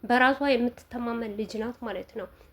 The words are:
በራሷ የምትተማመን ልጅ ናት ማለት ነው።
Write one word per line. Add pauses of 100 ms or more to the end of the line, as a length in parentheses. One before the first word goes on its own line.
በራሷ
የምትተማመን
ልጅ
ናት
ማለት
ነው። (240)